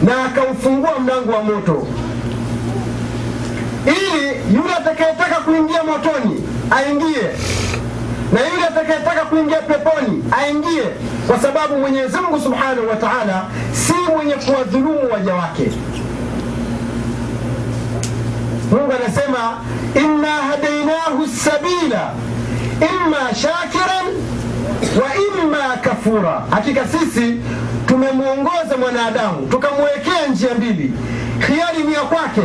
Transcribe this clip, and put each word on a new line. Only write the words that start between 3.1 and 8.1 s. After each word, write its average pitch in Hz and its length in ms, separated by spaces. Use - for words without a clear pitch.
ili 285 720
yule 359 180
atakayetaka 320 600
kuingia 320 500
motoni 277 600
aingie 285 580